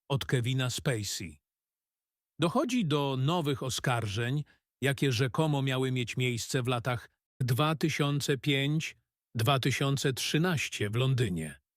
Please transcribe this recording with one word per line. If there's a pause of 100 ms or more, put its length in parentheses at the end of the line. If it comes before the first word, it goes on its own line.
od
Kevina
Spacey. (1000)
Dochodzi
do
nowych
oskarżeń, (380)
jakie
rzekomo
miały
mieć
miejsce
w
latach (320)
dwa
tysiące
pięć, (380)
dwa
tysiące
trzynaście
w
Londynie. (180)